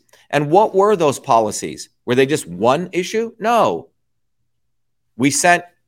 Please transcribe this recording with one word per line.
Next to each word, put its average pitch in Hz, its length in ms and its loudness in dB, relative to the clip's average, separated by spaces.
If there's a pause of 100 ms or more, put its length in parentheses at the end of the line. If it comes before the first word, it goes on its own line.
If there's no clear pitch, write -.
(300)
And 147 200 -2
what 214 240 2
were 202 220 2
those 151 220 0
policies? 104 720 -2 (160)
Were 120 100 -2
they 131 120 4
just 143 200 -4
one 120 460 -2
issue? 220 460 -4
No. 190 500 0 (1300)
We 135 140 0
sent 175 340 2 (240)